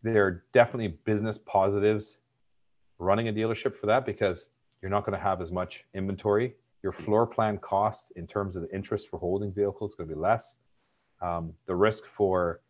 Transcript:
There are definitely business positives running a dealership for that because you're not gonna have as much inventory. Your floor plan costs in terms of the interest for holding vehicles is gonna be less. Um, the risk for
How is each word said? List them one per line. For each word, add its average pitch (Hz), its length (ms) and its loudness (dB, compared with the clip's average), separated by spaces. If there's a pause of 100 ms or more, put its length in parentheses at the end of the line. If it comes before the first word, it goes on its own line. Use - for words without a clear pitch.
There 110 220 4
are 90 260 -2
definitely 117 380 4 (160)
business 107 320 0
positives 101 800 0 (800)
running 104 300 2
a 104 40 -4
dealership 110 420 -2
for - 100 -10
that 120 200 2
because 101 440 -2 (320)
you're 95 100 -6
not 101 140 0
gonna 98 120 -4
have 92 240 0
as 82 100 -8
much 90 420 -6
inventory. 101 640 0 (280)
Your 95 80 -2
floor 107 340 2
plan 107 340 0
costs - 520 -2
in 82 160 -12
terms 95 300 -4
of 82 60 -6
the 95 120 -10
interest 101 340 -6
for 87 100 -10
holding 98 340 -4
vehicles 101 380 -4
is - 40 -20
gonna 82 140 -10
be 78 60 -8
less. 98 400 -2 (680)
Um, 85 320 -4 (140)
the 92 80 -2
risk 107 320 2
for 90 640 0